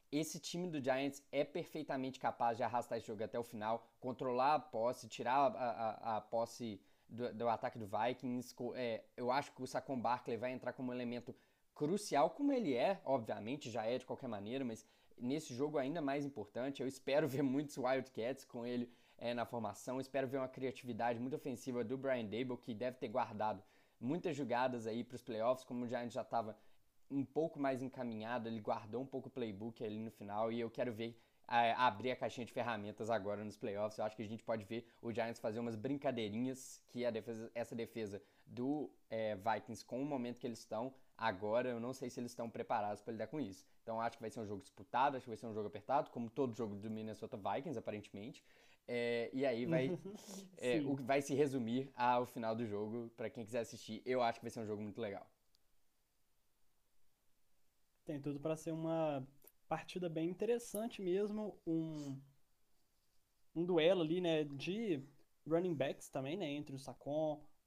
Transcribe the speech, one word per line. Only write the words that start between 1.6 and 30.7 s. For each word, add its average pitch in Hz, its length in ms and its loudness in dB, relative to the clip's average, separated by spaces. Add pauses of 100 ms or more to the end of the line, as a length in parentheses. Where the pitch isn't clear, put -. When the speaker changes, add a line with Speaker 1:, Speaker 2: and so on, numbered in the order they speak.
Speaker 1:
capaz 117 380 2
de 123 60 2
arrastar 120 340 0
esse 110 100 -6
jogo 110 160 -4
até 110 160 -2
o 120 40 0
final, 113 460 -2 (100)
controlar 127 560 2
a 151 40 2
posse, 120 480 0
tirar 120 480 4
a, 123 140 0
a, 110 480 0
a 104 40 0
posse 117 600 -2 (260)
do, 117 260 -4
do 113 140 0
ataque 120 320 0
do 107 80 -6
Vikings. 123 640 0
Co-, 120 220 -4
é, 117 300 -2 (100)
eu 123 160 0
acho 139 220 2
que 127 100 -8
o 127 40 -6
Saquon 131 320 -2
Barkley 117 380 0
vai 123 140 -2
entrar 123 220 -4
como 127 180 -4
um - 20 -4
elemento 123 400 -4 (400)
crucial, 156 560 4
como 285 220 2
ele 226 220 4
é, 160 320 4
obviamente, 120 640 0
já 110 140 -2
é 120 120 2
de 113 80 -4
qualquer 127 220 -6
maneira, 113 380 -2
mas 113 200 -4 (320)
nesse 135 360 -2
jogo 147 240 0
ainda 143 240 0
mais 143 240 2
importante. 135 560 -4
Eu 127 60 0
espero 143 400 2
ver 135 140 0
muitos 139 360 2
Wildcats 127 680 0
com 120 220 -8
ele, 120 260 0 (260)
é, 120 160 -2
na 117 120 0
formação. 120 560 -2
Espero 135 260 0
ver 127 100 -2
uma 131 120 0
criatividade 120 720 0
muito 131 160 -2
ofensiva 123 500 -2
do 127 120 -2
Brian 131 280 0
Daboll, 120 320 -2
que - 160 -8
deve 120 240 -2
ter - 100 -4
guardado 107 560 0 (340)
muitas 151 380 0
jogadas 120 520 2
aí 113 160 0
pros 120 180 -10
playoffs, 113 420 2
como 123 220 -4
o - 20 -4
Giants 120 260 -2
já 120 100 -4
tava 110 340 0 (520)
um 139 160 0
pouco 156 340 0
mais 135 240 2
encaminhado, 117 640 -4
ele 113 140 -4
guardou 110 400 -2
um 135 40 -4
pouco 131 220 -6
o 117 40 -12
playbook 113 520 -4
ali 107 160 -2
no 113 100 -4
final, 107 400 -2
e 117 120 0
eu 113 100 -2